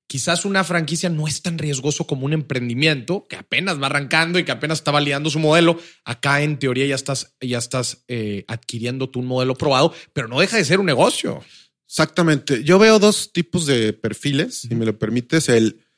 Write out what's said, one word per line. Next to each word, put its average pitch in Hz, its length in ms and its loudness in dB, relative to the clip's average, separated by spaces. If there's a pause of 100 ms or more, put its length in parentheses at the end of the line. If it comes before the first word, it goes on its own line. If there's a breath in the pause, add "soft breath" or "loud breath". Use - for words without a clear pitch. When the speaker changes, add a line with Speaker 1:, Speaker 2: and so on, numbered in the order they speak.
Speaker 1:
quizás 170 380 -4
una 196 180 0
franquicia 165 460 -2
no 156 180 -2
es - 140 -6
tan 165 160 -4
riesgoso 147 500 -4
como 135 180 -4
un 147 80 -2
emprendimiento 135 960 -2
que - 60 -14
apenas 156 460 -4
va 139 60 -2
arrancando 160 520 0
y 170 40 0
que 143 80 -4
apenas 151 280 -4
está 147 120 -2
validando 147 380 -2
su 147 100 -2
modelo. 165 400 4 (260 loud breath)
Acá, 143 360 0
en 147 180 -2
teoría, 131 280 0
ya 139 80 -2
estás, - 460 -8
ya 123 160 -4
estás, - 500 -6
eh, 107 400 -6
adquiriendo 120 640 -8
tú 127 100 -8
un 127 80 -4
modelo 127 280 0
probado, 147 380 2 (200 loud breath)
pero 117 140 -6
no 123 120 -2
deja 208 180 2
de 175 80 2
ser 175 140 2
un 202 60 0
negocio. 139 580 0 (440 loud breath)
Speaker 2:
Exactamente. 156 760 0
Yo 180 160 6
veo 220 200 8
dos 208 340 2
tipos 175 320 -2
de 117 280 2
perfiles, 143 680 -2
si 123 60 -14
Speaker 1:
Ujú. 113 100 -4
Speaker 2:
me 113 80 0
lo 107 120 0
permites. 123 520 0
El, 110 300 4 (180)